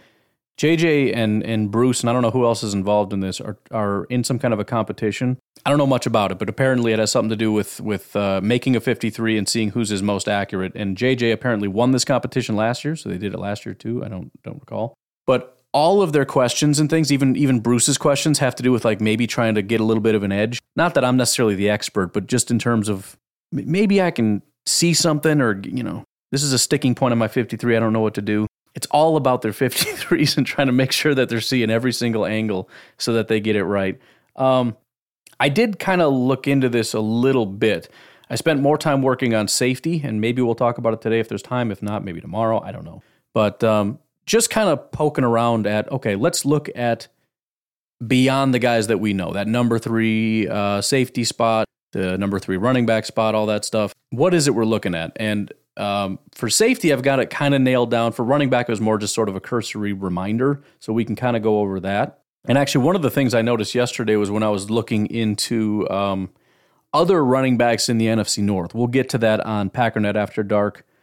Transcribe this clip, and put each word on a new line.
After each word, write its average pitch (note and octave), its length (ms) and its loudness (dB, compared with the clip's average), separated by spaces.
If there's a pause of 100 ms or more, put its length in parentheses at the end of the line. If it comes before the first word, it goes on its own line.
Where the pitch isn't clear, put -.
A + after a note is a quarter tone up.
(560)
J E3 200 2
J D3+ 360 2
and, G#2+ 320 0
and A2 260 -2
Bruce, A#2+ 300 2
and A#2+ 80 0
I A#2 40 2
don't B2+ 100 2
know A2+ 80 2
who B2 140 2
else A#2 180 2
is G#2 120 -4
involved G2+ 380 0
in G2 80 -2
this, F#2+ 200 -6
are, G2+ 180 -10 (120)
are G2+ 340 -2
in B2 200 -2
some B2 140 -2
kind A#2 160 0
of G2+ 40 -2
a G2+ 60 -2
competition. A2+ 760 -2 (260)
I - 60 2
don't D3 80 4
know C#3 80 4
much C3 200 2
about G#2 260 2
it, F#2 60 -10
but G2+ 100 -4
apparently B2 440 0
it A2 60 2
has A2 120 2
something A2 180 0
to A2+ 80 -2
do A2 160 0
with, G#2 280 -2
with, G#2 360 -6
uh, G2 260 0
making B2 320 2
a A2+ 60 2
fifty-three A2+ 560 -2
and G2+ 120 -2
seeing A2 220 -2
whose G#2+ 220 -2
is F#2+ 100 -2
most G2+ 260 -2
accurate. G2 460 -2
And G2 220 -6
J B2+ 180 2
J A#2 160 0
apparently G#2+ 380 -2
won A2+ 220 2
this C3 140 2
competition A#2+ 520 -2
last A2+ 280 -2
year, D#3 120 -4
so - 120 -12
they F#2 100 -8
did G2 160 -6
it F2+ 40 -8
last G2+ 280 -8
year G#2+ 80 -10
too. - 300 -8
I G2+ 40 -10
don't, F#2 220 -12 (120)
don't - 180 -14
recall. A2 340 -8 (320)
But B2+ 260 0 (200)
all E3+ 280 4
of E3 120 2
their C#3+ 120 4
questions C#3 560 2
and D3+ 80 2
things, D#3 240 2
even, C3+ 240 2
even C3+ 240 2
Bruce's A#2+ 380 2
questions, D3 400 2
have B2+ 180 0
to - 60 -10
do B2+ 100 4
with, A2+ 120 2
like, A2 140 2
maybe A2 280 0
trying A2+ 300 0
to G#2 60 0
get A2 160 0
a A2 60 2
little A2 160 4
bit A2 140 2
of G2+ 80 2
an G2 100 -2
edge. A2+ 260 -2 (160)
Not E3 200 2
that C3 100 2
I'm B2+ 140 4
necessarily A2+ 360 2
the G2+ 140 0
expert, G#2 460 -2
but G2 120 -4
just B2 240 0
in A#2 80 2
terms A2 300 0
of G2 300 -8 (340)
m-, A2+ 180 -6
maybe G3 300 4
I F3 100 2
can G#2+ 300 0 (240)
see E3+ 300 2
something D3+ 480 2
or, G#2 240 0
you B2 160 -6
know, F#2 200 -8 (300)
this C#3 100 -2
is C#3+ 120 0
a - 40 2
sticking C3+ 360 2
point B2 180 0
on A#2 60 2
my A2 100 2
fifty-three. A#2 480 0
I A2+ 40 4
don't A2 120 2
know A2 80 2
what G#2+ 140 0
to G#2+ 80 -4
do. G#2+ 240 0 (280)
It's - 120 -10
all D#3 300 2
about C3+ 260 2
their A2 100 -2
<laughs> - 0 -
fifty-threes D#3 840 0
and B2+ 80 2
trying C#3 220 0
to B2 40 0
make C3 200 2
sure D3+ 220 0
that B2+ 140 0
they're A#2 140 -2
seeing A#2+ 260 0
every A#2 240 0
single A2+ 320 -2
angle G#2+ 460 -4 (260)
so - 160 -2
that A2 160 0
they A2 120 2
get G#2+ 160 0
it G2 80 0
right. F#2+ 340 -2 (380)
Um, B2+ 420 2 (600)
I C#3+ 120 2
did G#3+ 280 0
kinda F3+ 300 2
look C3 400 0
into C3+ 220 2
this A#2 240 -2
a G#2+ 60 0
little A#2 440 2
bit. G2 460 -2 (400)
I B2 60 -6
spent D3 260 0
more D3 160 2
time C#3 240 0
working B2+ 320 0
on G#2+ 140 0
safety, C#3 540 -2
and A2 200 -4
maybe A#2+ 180 0
we'll A#2 140 2
talk A#2+ 240 0
about A#2 160 0
it - 80 -12
today A2+ 180 0
if A2 80 -4
there's G#2 140 -8
time. B2 280 -4
If G2 120 -8
not, G#2 200 -6
maybe F2+ 200 -10
tomorrow. A2+ 400 -2
I F#2+ 100 -12
don't F2+ 120 -12
know. E2+ 180 -18 (320)
But, G#2+ 280 0
um, G#2+ 360 2 (280)
just A3+ 240 2
kinda G3 260 2
poking - 460 -2
around A#2 460 2
at, G#2 240 0
okay, A2+ 240 -2
let's D3 280 -2
look D3 300 0
at A#2 320 -2 (1000)
beyond C3 480 4
the B2 60 4
guys A#2 300 2
that G#2+ 100 2
we G#2 140 0
know, F2 200 -2
that G2+ 140 -4
number A#2 320 2
three, A2 720 0
uh, G2+ 320 -2
safety C3 420 -2
spot, A2+ 420 0 (280)
the F#2 260 -4
number G2 220 -2
three F#2 160 -4
running A#2+ 300 0
back A2 200 0
spot, A2 300 0
all G#2+ 100 0
that G#2 180 -2
stuff. G#2 300 -2 (160)
What E3+ 240 2
is D3 140 4
it A#2 60 4
we're A2+ 100 2
looking G#2 320 0
at? E2 180 -6
And, G#2+ 380 -4 (240)
um, G2+ 420 -4 (140)
for A2+ 180 -6
safety, F3 420 2
I've B2+ 100 0
got C3+ 180 2
it - 100 -2
kinda C#3 300 2
nailed B2+ 320 2
down. A#2 180 2
For A#2 140 -4
running C#3 260 2
back, B2 180 0
it A#2 40 0
was G2+ 80 -2
more A2 180 2
just G#2 160 -4
sort A2 140 0
of F#2+ 80 -6
a F#2 40 -6
cursory G#2+ 520 -6
reminder, G2+ 680 -2 (200)
so A2+ 120 -8
we A2+ 120 0
can A2 100 -6
kinda A#2+ 240 -2
go G#2+ 220 2
over G2 180 -2
that. G2+ 400 -4 (300)
And - 100 4
actually, C#3 260 2
one F3+ 120 4
of F3 60 0
the B2+ 80 2
things C3 220 0
I A2+ 100 2
noticed A2+ 340 -2
yesterday A#2+ 400 0
was G#2 120 0
when G#2+ 140 -2
I G#2+ 80 0
was G2+ 200 -4
looking A2 360 0
into, G#2+ 800 -2
um, G2 420 -2 (640)
other F3 320 4
running B2+ 320 2
backs A#2 320 2
in A#2 100 2
the A2+ 100 2
N A2+ 100 2
F G#2 100 -2
C - 140 -4
North. G2 320 -2
We'll A#2 140 -2
get B2+ 220 0
to B2+ 80 -2
that A2 280 2
on G#2 240 -2
Packernet A2 460 0
After G#2 260 -2
Dark. G2+ 420 -2 (180)